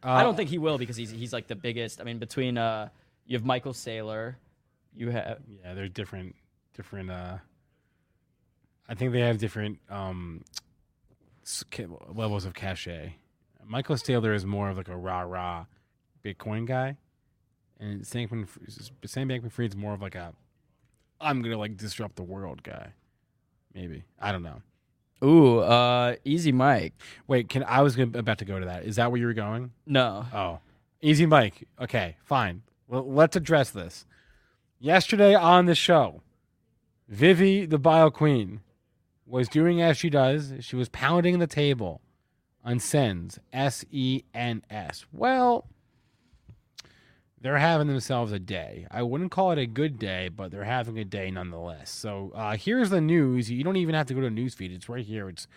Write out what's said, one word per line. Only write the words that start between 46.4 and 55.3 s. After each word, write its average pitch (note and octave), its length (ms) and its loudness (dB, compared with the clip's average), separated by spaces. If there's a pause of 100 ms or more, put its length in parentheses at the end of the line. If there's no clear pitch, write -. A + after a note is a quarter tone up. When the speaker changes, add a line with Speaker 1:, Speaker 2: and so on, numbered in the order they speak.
Speaker 2:
they're C#3 180 0
having D#3 280 4
themselves B2 460 -2
a G2+ 80 -4
day. E2+ 500 -10
I A#2 120 -6
wouldn't C#3+ 280 -4
call F#3 220 2
it D3+ 60 0
a B2+ 80 0
good C3 320 -4
day, F#2 300 -6
but F2+ 220 -10
they're G2 140 -10
having A#2 340 -4
a G#2+ 60 -8
day F#2+ 260 -8
nonetheless. E2+ 600 -10
So, G2 440 -10
uh, G#2+ 220 -4
here's A3 340 0
the F#3 100 2
news. C3 500 2
You B2 120 -4
don't F#3+ 140 -2
even E3 180 0
have D3+ 120 0
to B2+ 80 -6
go C3+ 80 -2
to C3 40 0
a A#2 40 -2
news A#2 240 -4
feed. F#2 180 -10
It's F2+ 160 -14
right A#2+ 160 -8
here. G#2 240 -8
It's E2+ 180 -14 (100)